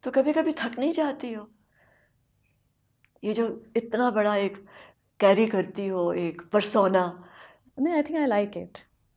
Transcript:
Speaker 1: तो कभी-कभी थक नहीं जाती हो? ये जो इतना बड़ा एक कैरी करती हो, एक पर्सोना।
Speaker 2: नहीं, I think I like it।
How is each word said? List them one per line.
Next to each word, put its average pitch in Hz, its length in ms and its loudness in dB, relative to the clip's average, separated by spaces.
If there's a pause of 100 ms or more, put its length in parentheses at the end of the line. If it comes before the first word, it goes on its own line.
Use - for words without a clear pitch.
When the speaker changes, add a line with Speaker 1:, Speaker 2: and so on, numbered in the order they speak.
Speaker 1:
तो 254 80 -6
कभी-कभी 302 400 2
थक 240 280 -6
नहीं 294 140 0
जाती 277 400 -4
हो? 214 140 -12 (1800)
ये 214 100 -2
जो 226 300 -4 (140)
इतना 233 340 0
बड़ा 208 240 0
एक 202 300 -2 (540)
कैरी 202 260 6
करती 196 420 -2
हो, 175 260 0
एक 170 280 -4 (120)
पर्सोना। 190 720 2 (560)
Speaker 2:
नहीं, 302 240 2
I - 20 -2
think 311 160 -2
I 269 100 2
like 202 260 0
it। 170 220 -14 (380)